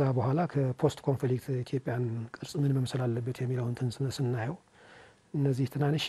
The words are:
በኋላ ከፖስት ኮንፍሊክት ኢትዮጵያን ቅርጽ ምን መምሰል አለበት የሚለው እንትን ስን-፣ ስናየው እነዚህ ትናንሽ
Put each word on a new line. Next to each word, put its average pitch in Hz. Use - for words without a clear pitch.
በኋላ 131
ከፖስት 135
ኮንፍሊክት 127
ኢትዮጵያን 123
ቅርጽ -
ምን 143
መምሰል 131
አለበት 120
የሚለው 123
እንትን 120
ስን-፣ 135
ስናየው 123
እነዚህ 139
ትናንሽ 143